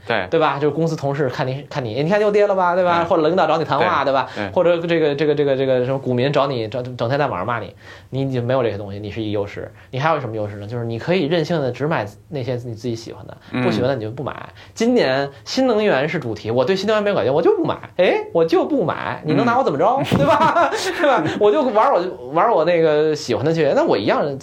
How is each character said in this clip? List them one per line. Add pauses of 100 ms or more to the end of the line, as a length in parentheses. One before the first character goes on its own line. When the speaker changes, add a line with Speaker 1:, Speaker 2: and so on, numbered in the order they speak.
Speaker 1:
对。
Speaker 2:
对
吧？
就
是
公
司
同
事
看
你，
看
你，
你
看
又
跌
了
吧，
对
吧？
Speaker 1:
对。
Speaker 2:
或
者
领
导
找
你
谈
话，
Speaker 1:
对。
Speaker 2:
对
吧？
Speaker 1:
对。
Speaker 2:
或
者
这
个，
这
个，
这
个，
这
个
什
么
股
民
找
你，
整，
整
天
在
网
上
骂
你， (320)
你
已
经
没
有
这
些
东
西，
你
是
一
优
势。 (200)
你
还
有
什
么
优
势
呢？
就
是
你
可
以
任
性
的
只
买 (240)
那
些
你
自
己
喜
欢
的， (140)
Speaker 1:
嗯。
Speaker 2:
不
喜
欢
的
你
就
不
买。 (240)
今
年 (240)
新
能
源
是
主
题，
我
对
新
能
源
没
有
感
觉，
我
就
不
买， (200)
哎，
我
就
不
买，
你
能
拿
我
怎
么
着？ (140)
Speaker 1:
嗯。 (140)
Speaker 2:
对
吧？
<laughs>
对
吧？ (160)
我
就
玩
我，
玩
我
那
个
喜
欢
的
去，
那
我
一
样，